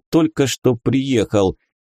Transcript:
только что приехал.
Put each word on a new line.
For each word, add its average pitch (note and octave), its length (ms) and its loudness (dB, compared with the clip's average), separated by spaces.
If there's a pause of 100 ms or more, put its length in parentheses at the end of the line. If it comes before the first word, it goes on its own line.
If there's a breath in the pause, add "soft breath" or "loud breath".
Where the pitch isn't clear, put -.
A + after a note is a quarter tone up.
(100)
только D#3 360 0
что B2 300 -2
приехал. A2+ 800 0 (320)